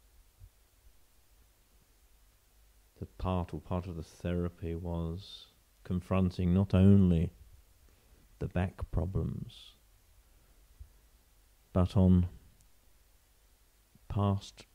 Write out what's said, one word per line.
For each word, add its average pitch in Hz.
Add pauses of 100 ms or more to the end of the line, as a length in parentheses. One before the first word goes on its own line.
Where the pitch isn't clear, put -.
(3000)
that -
part 90
or 80
part 90
of 87
the 82
therapy 87
was 85 (360)
confronting 90
not 95
only 92 (1040)
the 80
back -
problems, - (2000)
but 90
on 92 (1800)
past 101 (100)